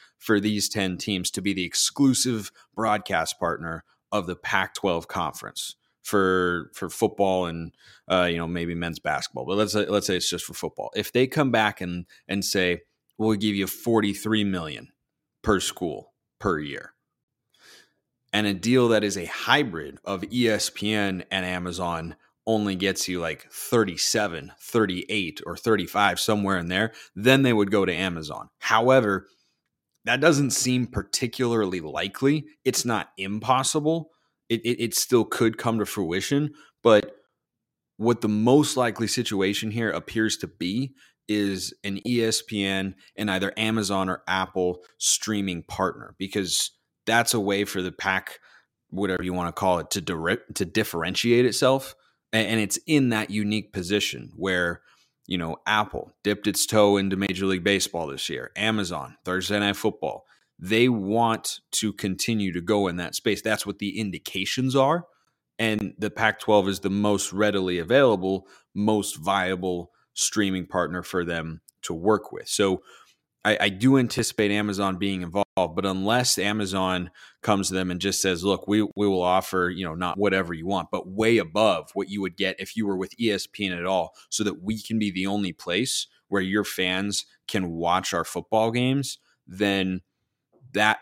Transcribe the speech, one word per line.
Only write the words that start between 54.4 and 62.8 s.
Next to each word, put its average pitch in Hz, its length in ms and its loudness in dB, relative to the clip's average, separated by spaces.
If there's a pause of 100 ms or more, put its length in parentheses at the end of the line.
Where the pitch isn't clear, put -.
you 90 100 -4
know, 82 280 -4
Apple - 480 -2 (100)
dipped 101 240 -2
its - 180 0
toe 104 300 6
into 98 220 2
Major 95 280 -2
League 92 200 0
Baseball 87 420 0
this 69 220 -8
year, 64 260 -8
Amazon, 90 720 -4
Thursday 92 340 -2
Night 101 160 0
Football. - 500 -4 (340)
They 113 300 4
want 113 720 0 (140)
to 107 200 -2
continue 98 580 -2
to 87 100 -6
go 101 260 2